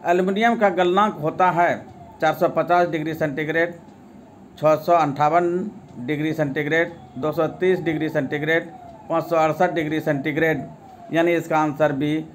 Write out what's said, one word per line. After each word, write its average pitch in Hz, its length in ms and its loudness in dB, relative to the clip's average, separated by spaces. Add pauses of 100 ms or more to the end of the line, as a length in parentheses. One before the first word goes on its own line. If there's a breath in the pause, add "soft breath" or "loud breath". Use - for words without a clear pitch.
एल्यूमिनियम 196 500 2
का 208 140 2
गलनांक 180 460 2
होता 175 340 0
है 165 240 2 (460)
चार 160 140 2
सौ 165 160 2
पचास 170 380 2
डिग्री 156 260 -4
सेंटीग्रेड, 156 600 -2 (840)
छः 156 180 4
सौ 151 180 0
अंठावन 170 760 2 (300)
डिग्री 151 340 -2
सेंटीग्रेड, 151 580 0 (260)
दो 151 140 -2
सौ 156 180 0
तीस 180 320 0
डिग्री 156 260 -2
सेंटीग्रेड, 151 600 -2 (400)
पाँच 165 140 0
सौ 165 120 0
अड़सठ 160 360 2
डिग्री 156 280 -2
सेंटीग्रेड, 151 680 0 (460)
यानी 170 220 2
इसका 160 240 0
आंसर 151 360 0
बी 151 300 -2 (100)